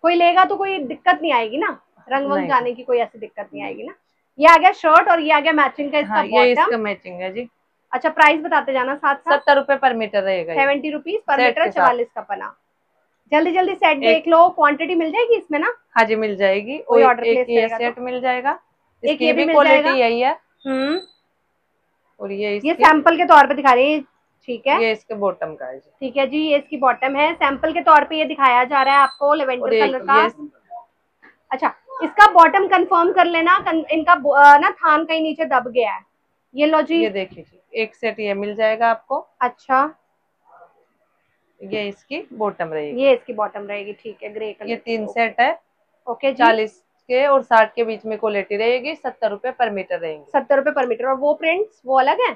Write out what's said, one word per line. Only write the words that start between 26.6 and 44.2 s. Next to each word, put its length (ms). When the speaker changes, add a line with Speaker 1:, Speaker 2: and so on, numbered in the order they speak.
Speaker 1:
बॉटम 380
है। 180
सैंपल 400
के 80
तौर 220
पे 140
ये 80
दिखाया 380
जा 200
रहा 120
है 60
आपको 320
लेवेंडर 300
Speaker 2:
और 100
एक 100
Speaker 1:
कलर 160
का। 240
Speaker 2:
ये 60
Speaker 1:
अच्छा, 220
इसका 280
बॉटम 360
कंफर्म 460
कर 120
लेना, 340
कन-, 320
इनका 240
ब-, 200
अ, 220
ना 140
थान 340
कहीं 160
नीचे 240
दब 220
गया 240
है। 100
ये 100
लो 160
जी, 200
Speaker 2:
ये 80
देखिए 340
जी, 180
एक 220
सेट 240
ये 140
मिल 220
जाएगा 340
आपको। 380
Speaker 1:
अच्छा, 520
Speaker 2:
ये 280
इसकी 460
बॉटम 400
रहेगी। 280
Speaker 1:
ये 120
इसकी 200
बॉटम 340
रहेगी, 260
ठीक 300